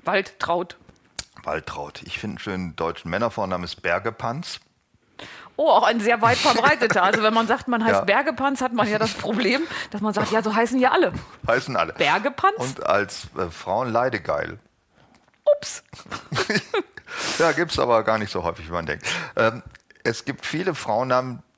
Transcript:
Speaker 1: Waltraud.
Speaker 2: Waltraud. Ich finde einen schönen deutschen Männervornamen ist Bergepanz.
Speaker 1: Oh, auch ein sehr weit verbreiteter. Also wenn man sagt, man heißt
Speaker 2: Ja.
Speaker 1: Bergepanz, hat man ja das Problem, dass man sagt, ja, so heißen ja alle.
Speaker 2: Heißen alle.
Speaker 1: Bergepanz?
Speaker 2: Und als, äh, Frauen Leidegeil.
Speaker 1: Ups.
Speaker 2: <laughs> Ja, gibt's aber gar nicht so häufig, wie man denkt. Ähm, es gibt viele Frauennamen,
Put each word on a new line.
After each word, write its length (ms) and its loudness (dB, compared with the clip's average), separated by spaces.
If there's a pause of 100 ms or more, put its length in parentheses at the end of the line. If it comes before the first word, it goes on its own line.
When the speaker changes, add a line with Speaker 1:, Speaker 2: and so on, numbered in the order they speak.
Speaker 1:
Waltraud. 720 -2 (680)
Speaker 2:
Waltraud. 640 -8
Ich 160 -10
finde 140 -6
einen 40 -12
schönen 380 -6
deutschen 340 -4
Männervornamen 540 -2
ist 180 -12
Bergepanz. 800 -4 (960)
Speaker 1:
Oh, 120 2
auch 140 6
ein 180 4
sehr 220 2
weit 160 6
verbreiteter. 640 4
Also 220 4
wenn 100 4
man 140 2
sagt, 200 0
man 160 0
heißt 100 4
Speaker 2:
Ja. 80 6
Speaker 1:
Bergepanz, 580 0
hat 120 -2
man 160 2
ja 100 2
das 160 0
Problem, 480 0 (280)
dass 100 -6
man 140 0
sagt, 160 0
ja, 120 2
so 120 -2
heißen 260 2
ja 120 4
alle. 200 4 (340)
Speaker 2:
Heißen 300 2
alle. 160 0
Speaker 1:
Bergepanz? 640 2
Speaker 2:
Und 280 -4
als, 400 2 (100)
äh, 140 -2
Frauen 420 -4
Leidegeil. 680 0 (1000)
Speaker 1:
Ups. 320 -10
Speaker 2:
<laughs> 720 -6 (760)
Ja, 140 4
gibt's 260 -2
aber 260 4
gar 140 2
nicht 140 -4
so 120 -4
häufig, 240 -6
wie 40 -12
man 140 -4
denkt. 200 -6 (300)
Ähm, 260 2 (400)
es 220 -2
gibt 220 -8
viele 280 -4
Frauennamen, 680 -2 (160)